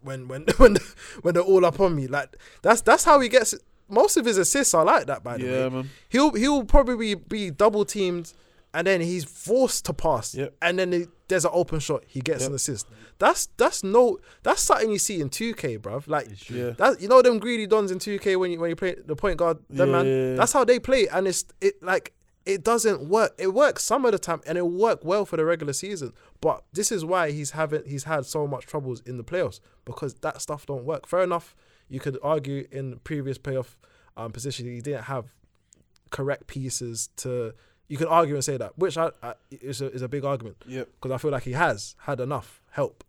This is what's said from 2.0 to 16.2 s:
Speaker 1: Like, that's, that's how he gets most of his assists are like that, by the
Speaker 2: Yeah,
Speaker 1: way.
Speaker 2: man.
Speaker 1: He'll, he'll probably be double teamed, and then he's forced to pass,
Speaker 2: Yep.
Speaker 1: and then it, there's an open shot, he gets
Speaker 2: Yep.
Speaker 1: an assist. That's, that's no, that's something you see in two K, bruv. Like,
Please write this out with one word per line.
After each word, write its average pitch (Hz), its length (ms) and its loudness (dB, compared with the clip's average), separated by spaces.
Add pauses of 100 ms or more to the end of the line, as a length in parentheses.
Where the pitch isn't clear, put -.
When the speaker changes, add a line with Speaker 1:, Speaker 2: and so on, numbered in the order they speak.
Speaker 1:
Like, 139 280 -6 (260)
that's, 226 200 6
that's 285 220 6
how 302 160 8
he 254 80 2
gets 208 280 4 (340)
most 262 280 4
of 254 80 0
his 220 120 2
assists 240 360 2
are 165 120 4
like 214 220 4
that, 135 160 -6
by 120 140 -8
the 127 80 -6
Speaker 2:
Yeah, 127 180 -2
Speaker 1:
way. 131 60 -2
Speaker 2:
man. 131 200 -8 (200)
Speaker 1:
He'll, 277 240 4
he'll 262 320 2
probably 226 500 6
be 190 360 -8
double 208 340 2
teamed, 175 480 -4 (400)
and 170 140 -2
then 190 140 2
he's 170 220 -4
forced - 640 0
to - 80 -4
pass, 139 420 -2
Speaker 2:
Yep. 139 260 -6
Speaker 1:
and 175 180 0
then 180 140 0
it, 175 160 -2 (180)
there's 180 180 2
an 165 80 0
open 160 260 0
shot, 143 280 -4
he - 140 -10
gets 135 200 -2
Speaker 2:
Yep. 131 80 -2
Speaker 1:
an 139 60 -6
assist. 123 320 -6 (300)
That's, 294 300 2 (100)
that's 285 260 0
no, 214 360 4 (240)
that's 330 180 2
something 220 300 2
you 202 80 -2
see 185 220 -2
in 139 80 -4
two 226 240 -6
K, 123 240 -6
bruv. 107 300 -10
Like, 147 200 -4